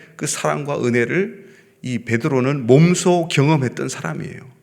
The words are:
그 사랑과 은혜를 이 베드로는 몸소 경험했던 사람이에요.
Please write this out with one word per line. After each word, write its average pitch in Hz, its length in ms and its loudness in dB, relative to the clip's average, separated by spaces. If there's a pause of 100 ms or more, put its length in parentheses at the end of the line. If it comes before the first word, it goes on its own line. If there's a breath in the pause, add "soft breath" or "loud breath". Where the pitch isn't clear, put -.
(180 loud breath)
그 156 100 -8
사랑과 151 560 -4
은혜를 123 680 -2 (300 loud breath)
이 123 160 -6
베드로는 131 680 -2
몸소 170 640 4
경험했던 139 560 0
사람이에요. - 760 -12